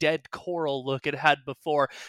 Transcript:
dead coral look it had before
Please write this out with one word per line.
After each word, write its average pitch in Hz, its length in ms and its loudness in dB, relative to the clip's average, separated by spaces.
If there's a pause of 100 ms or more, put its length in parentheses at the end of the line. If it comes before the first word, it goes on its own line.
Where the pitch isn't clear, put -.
dead 156 320 0
coral 151 520 -4
look 135 220 -2
it 143 80 -2
had 143 300 2
before 143 460 0 (180)